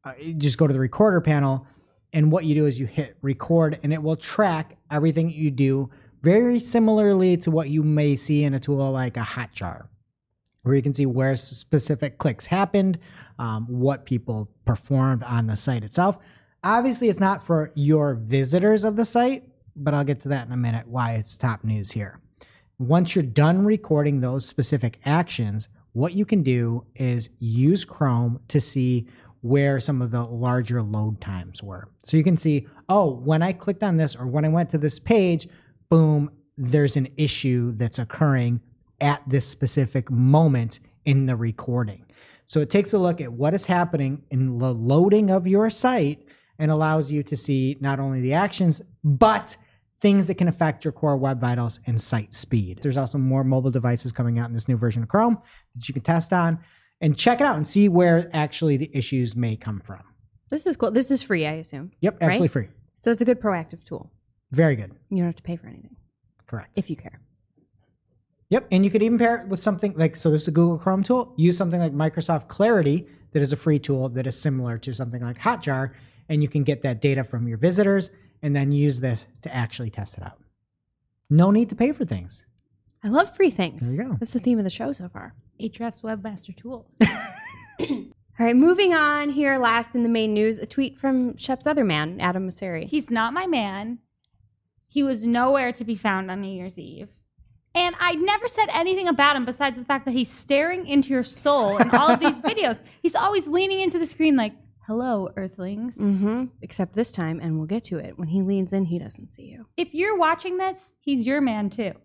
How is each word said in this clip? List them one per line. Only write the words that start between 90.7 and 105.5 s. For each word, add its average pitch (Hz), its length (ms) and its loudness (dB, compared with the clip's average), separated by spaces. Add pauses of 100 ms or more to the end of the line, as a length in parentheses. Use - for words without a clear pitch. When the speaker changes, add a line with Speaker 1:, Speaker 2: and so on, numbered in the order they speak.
Speaker 2:
from 254 380 0
Shep's 262 300 -4
other 294 160 2
man, 160 360 -2
Adam 185 280 -2
Mosseri. 180 380 -8
Speaker 3:
He's 262 240 -4
not 226 240 -2
my 370 140 -4
man. 220 520 -4 (880)
He 285 160 -2
was 247 200 -2
nowhere 247 500 2
to 240 100 -12
be 220 120 -4
found 190 360 -2
on 196 100 -8
New 196 100 -8
Year's 185 280 -12
Eve. 156 300 -18 (640)
And 349 260 0
I 349 160 0
never 403 320 -2
said 440 240 0
anything 359 360 0
about 285 280 2
him 254 100 -4
besides 254 320 -4
the 247 80 -12
fact 269 200 -4
that 262 60 -4
he's 240 180 -2
staring 320 580 -2
into 277 220 2
your 254 140 0
soul 233 540 0
in 240 140 4
all 269 180 6
of 247 100 4
these - 220 0
Speaker 2:
<laughs> - 0 -
Speaker 3:
videos. 269 380 -2 (220)
He's 330 140 -2
always 392 320 0
leaning 381 320 0
into 349 180 -2
the 330 80 0
screen 311 300 2
like, 214 180 0 (340)
"Hello, 220 500 -2
Earthlings." 196 580 -10